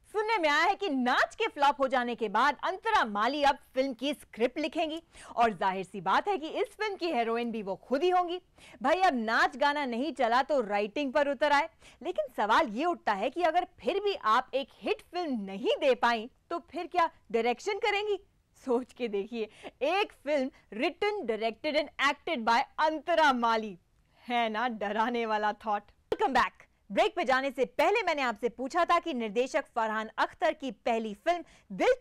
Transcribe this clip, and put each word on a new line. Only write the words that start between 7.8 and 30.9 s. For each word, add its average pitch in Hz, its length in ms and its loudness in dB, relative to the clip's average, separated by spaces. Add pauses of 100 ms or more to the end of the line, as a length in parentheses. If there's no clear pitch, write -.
ही 359 60 4
होंगी। 359 300 2 (420)
भाई, 320 200 0
अब 349 140 4
नाच 247 420 0
गाना 285 280 0
नहीं 247 280 -2
चला 247 300 2
तो 277 180 0
राइटिंग 208 520 -2
पर 285 160 2
उतर 285 220 0
आए, 285 180 2 (320)
लेकिन 359 260 -4 (100)
सवाल 240 320 4
ये 240 160 -2
उठता 330 280 -2
है 202 160 -2
कि 330 140 -4
अगर 349 240 2 (120)
फिर 320 200 -2
भी 403 160 0
आप 240 380 0
एक 269 140 -4 (140)
हिट 339 220 -4
फिल्म 320 380 -6
नहीं 196 380 -2
दे 277 160 2
पाई 233 340 -2 (200)
तो 339 120 -4
फिर 349 260 -10
क्या 339 220 0 (220)
डायरेक्शन 233 480 -2
करेंगी? 415 380 0 (460)
सोच 254 300 -2
के 240 140 -6
देखिए, 208 420 -6 (340)
एक 370 300 2
फिल्म 277 360 -2 (240)
written, 349 540 -2
directed 226 520 -2
and 294 100 -2 (140)
acted 285 420 -2
by 226 140 4 (200)
अंतरा 311 560 2
माली, 226 420 0 (460)
है 240 260 0
ना 220 200 -2
डराने 226 560 -2
वाला 214 300 0
थॉट। 208 280 -4 (280)
Welcome 392 240 0
back। - 320 0 (220)
ब्रेक 294 260 0
पे 359 100 -2
जाने 262 260 2
से 254 160 -2
पहले 392 360 2
मैंने 320 180 -2
आपसे 233 280 -2
पूछा 269 360 -2
था 349 140 4
कि 339 140 -4
निर्देशक 247 520 -2 (100)
फरहान 220 420 -2
अख्तर - 360 0
की 277 180 -8
पहली 226 440 -2